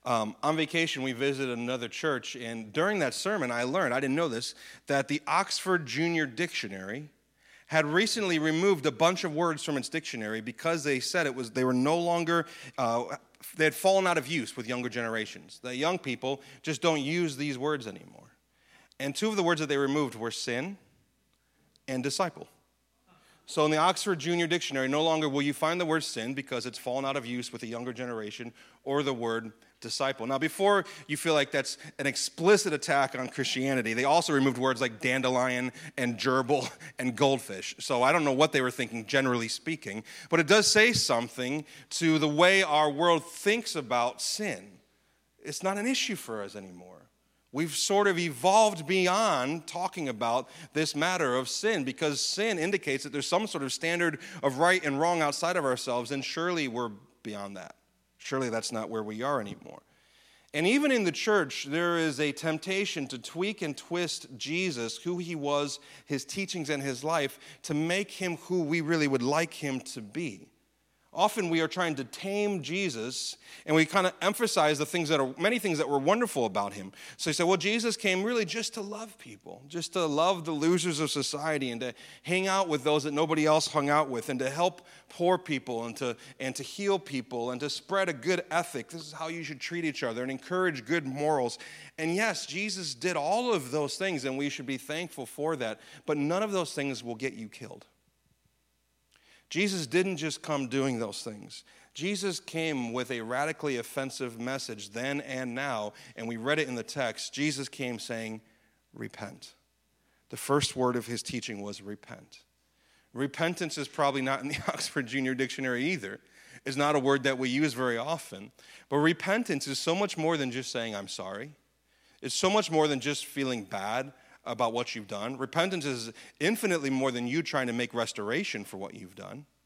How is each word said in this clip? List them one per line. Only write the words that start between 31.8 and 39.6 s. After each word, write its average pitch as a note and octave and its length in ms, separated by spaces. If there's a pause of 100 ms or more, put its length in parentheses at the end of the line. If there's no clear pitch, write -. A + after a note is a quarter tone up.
an C#3 80
explicit F3 680
attack C#3+ 440
on B2+ 100
Christianity, C3 680
they B2 100
also D#3+ 300
removed C3+ 240
words B2+ 240
like A#2 180
dandelion B2+ 720 (260)
and A#2+ 200
gerbil C3 520 (160)
<laughs> - 140
and B2 160
goldfish. B2 640
So B2 240
I C3+ 80
don't E3 120
know C#3 100
what D3+ 180
they C#3 100
were B2+ 80
thinking, A#2 360
generally B2 420
speaking, A2 560 (260)